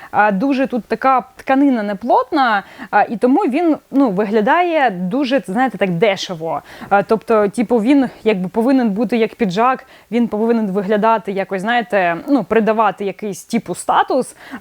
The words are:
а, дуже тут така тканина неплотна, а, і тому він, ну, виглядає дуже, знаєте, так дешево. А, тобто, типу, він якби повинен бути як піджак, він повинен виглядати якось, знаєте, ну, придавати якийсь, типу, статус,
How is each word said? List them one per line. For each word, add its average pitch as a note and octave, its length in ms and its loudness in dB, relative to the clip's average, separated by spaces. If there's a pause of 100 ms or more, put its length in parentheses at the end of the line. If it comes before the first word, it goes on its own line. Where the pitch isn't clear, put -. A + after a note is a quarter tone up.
(100)
а, G#3 220 2
дуже C4 340 0
тут A#3+ 180 -4
така C4 400 0 (120)
тканина C4+ 460 2
неплотна, A#3+ 800 0 (280)
а, G3+ 120 4
і A3 140 -2
тому C4 240 2
він, D#4+ 360 0 (140)
ну, C4+ 200 2
виглядає A#3+ 800 2
дуже, A3 560 -2
знаєте, A3+ 320 -2
так G3 120 0
дешево. E3 720 -2 (260)
А, G3+ 140 2
тобто, G#3+ 460 0
типу, A#3+ 280 -2
він B3+ 320 2 (160)
якби F#3+ 240 0
повинен A#3 420 0
бути G#3+ 260 -2
як A3 180 -2
піджак, A#3 520 -2 (240)
він A#3 180 0
повинен A3 380 0
виглядати G#3 680 0
якось, F#3+ 300 -4
знаєте, G3+ 540 0 (120)
ну, C#4 160 2
придавати G#3+ 600 0
якийсь, F#3+ 400 -8
типу, F3 300 -4
статус, F#3 600 -2 (240)